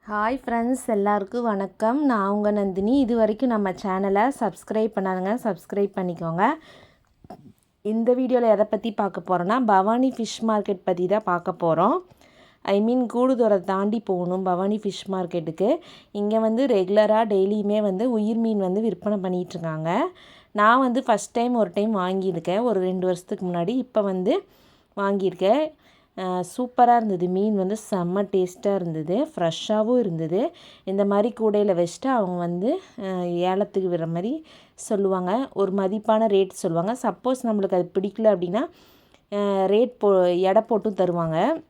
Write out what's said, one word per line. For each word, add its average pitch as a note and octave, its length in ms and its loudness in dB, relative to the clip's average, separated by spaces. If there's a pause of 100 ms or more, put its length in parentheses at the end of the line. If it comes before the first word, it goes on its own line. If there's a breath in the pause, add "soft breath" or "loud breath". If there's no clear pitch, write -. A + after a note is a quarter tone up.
(100)
ஹாய் G#3+ 280 -2
ஃப்ரெண்ட்ஸ், A#3+ 480 -2
எல்லாருக்கும் G#3 560 0
வணக்கம். A3 640 -2
நான் G#3 260 2
உங்க G#3 200 0
நந்தினி. G3+ 500 0
இது A#3+ 160 2
வரைக்கும் A3 320 2
நம்ம G#3+ 220 0
சேனலை G3 600 0
சப்ஸ்கிரைப் G#3+ 640 -4
பண்ணாதவங்க F#3+ 480 -2
சப்ஸ்கிரைப் G3+ 520 -4
பண்ணிக்கோங்க. F3 500 -2 (1400 loud breath)
இந்த A3+ 300 2
வீடியோல B3 340 2
எதை G#3+ 160 6
பத்தி G#3+ 280 -4
பார்க்க G3 280 -4
போறோம்னா, F#3 440 0
பவானி A3 460 4
ஃபிஷ் A#3 320 -8
மார்க்கெட் G#3 420 -2
பத்தி F3+ 220 0
தான் G#3 160 0
பார்க்க F3 380 -2
போறோம். F3 360 2 (680 soft breath)
I G3 160 2
mean, A#3+ 260 0
கூடுதுறை A#3 580 2
தாண்டி G3+ 360 -2
போகணும் F3+ 420 -2
பவானி F#3+ 360 0
ஃபிஷ் G3+ 320 -8
மார்க்கெட்டுக்கு. F3 580 -4 (440 loud breath)
இங்க G#3 260 -2
வந்து A3 280 2
ரெகுலரா G#3 600 4
டெய்லியுமே G#3 560 0
வந்து G#3 280 0
உயிர் A3 260 0
மீன் A3+ 220 0
வந்து F#3+ 220 0
விற்பனை G#3 380 -2
பண்ணிட்டு F3+ 360 -4
இருக்காங்க. D#3+ 360 -4 (640 loud breath)
நான் A3 260 6
வந்து B3+ 220 0
ஃபர்ஸ்ட் A3 300 -2
டைம் A#3+ 220 0
ஒரு G#3 200 2
டைம் G#3+ 220 0
வாங்கியிருக்கேன், F#3 680 -2
ஒரு A3 180 0
ரெண்டு F#3 260 -2
வருஷத்துக்கு F#3 400 -4
முன்னாடி. F3 300 -2
இப்ப B3 260 -2
வந்து F#3+ 300 0 (640 soft breath)
வாங்கியிருக்கேன். G3 680 0 (540 soft breath)
அஹ், F3+ 280 -4
சூப்பரா A#3+ 520 2
இருந்தது. G3 320 0
மீன் G3+ 260 0
வந்து F#3+ 260 0
செம்ம F3+ 420 -2
டேஸ்டா F#3+ 520 -2
இருந்தது, E3+ 500 -2
ஃப்ரெஷ்ஷாவும் G#3+ 720 0
இருந்தது. E3+ 420 -2 (440 loud breath)
இந்த G3 200 0
மாதிரி G3+ 280 2
கூடையில G#3 420 2
வச்சுட்டு F3 340 -2
அவங்க G3+ 280 0
வந்து, F3 340 -2 (280 loud breath)
அஹ், F#3 300 -6 (120)
ஏலத்துக்கு F#3+ 480 0
விடுற E3 180 -2
மாதிரி F3 260 -4 (440 loud breath)
சொல்லுவாங்க, F#3+ 800 -2
ஒரு G3 180 0
மதிப்பான G#3+ 540 0
ரேட் F#3+ 260 2
சொல்லுவாங்க. F3 480 -2
சப்போஸ் B3+ 420 -2
நம்மளுக்கு G3+ 360 0
அது F3+ 140 0
பிடிக்கல G3+ 360 0
அப்படின்னா, F#3 340 0 (720 soft breath)
அஹ், G3+ 340 0
ரேட் G#3+ 320 4
போ-, G3+ 140 4 (280)
எடை F#3+ 220 4
போட்டும் G#3+ 360 -2
தருவாங்க. E3+ 400 0 (320)